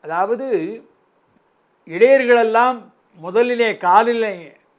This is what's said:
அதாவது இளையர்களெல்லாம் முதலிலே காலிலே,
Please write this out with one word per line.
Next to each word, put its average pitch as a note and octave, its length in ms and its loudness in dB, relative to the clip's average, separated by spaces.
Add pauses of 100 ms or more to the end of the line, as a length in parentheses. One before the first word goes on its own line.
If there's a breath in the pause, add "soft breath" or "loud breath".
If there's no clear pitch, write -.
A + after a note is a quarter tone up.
அதாவது G3+ 800 -4 (1040)
இளையர்களெல்லாம் A#3+ 920 2 (340)
முதலிலே A3 600 -2
காலிலே, G3+ 800 0 (240)